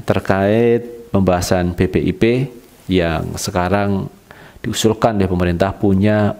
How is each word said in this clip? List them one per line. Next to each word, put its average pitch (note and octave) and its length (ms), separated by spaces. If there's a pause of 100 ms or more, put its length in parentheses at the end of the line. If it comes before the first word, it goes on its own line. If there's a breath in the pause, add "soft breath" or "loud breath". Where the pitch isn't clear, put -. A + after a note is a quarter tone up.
terkait G#2+ 1120
pembahasan F2+ 640
B F#2+ 80
P F2+ 100 (140)
I - 60
P - 80 (680)
yang E2+ 480
sekarang G2 720 (540 loud breath)
diusulkan A2 560
oleh F#2+ 80
pemerintah F2+ 480
punya G#2 640